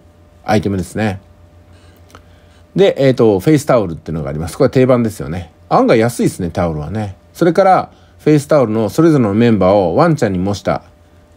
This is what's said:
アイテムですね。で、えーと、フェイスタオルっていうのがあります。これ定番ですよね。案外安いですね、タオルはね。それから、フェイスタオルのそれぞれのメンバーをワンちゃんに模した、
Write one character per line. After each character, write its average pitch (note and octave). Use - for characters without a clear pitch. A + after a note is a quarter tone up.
ア -
イ G2+
テ G2+
ム G2
で F2+
す -
ね。 G2+
で、 F#3
え C3+
ー -
と、 A2
フ D#3
ェ -
イ C#3+
ス -
タ C3
オ G2
ル E2
っ -
て -
い D2+
う -
の D#2
が C#2
あ C#2+
り D2+
ま E2
す。 -
こ C#3+
れ B2
定 C3
番 B2
で A2
す -
よ A#2+
ね。 F2
案 A3
外 C#3
安 A#2+
い -
で E3
す -
ね、 F2
タ F2
オ D#2+
ル D2+
は D2+
ね。 G2+
そ E3+
れ E3+
か F#3+
ら、 F#3
フ D3+
ェ -
イ D3+
ス C#3
タ D3+
オ A#2+
ル G#2+
の A2
そ D#3+
れ E3+
ぞ D3
れ A#2
の G2
メ A#2
ン G#2+
バ F#2
ー -
を F#2
ワ D#3
ン D#3
ち -
ゃ A2
ん G2
に F2+
模 G2
し -
た、 D#2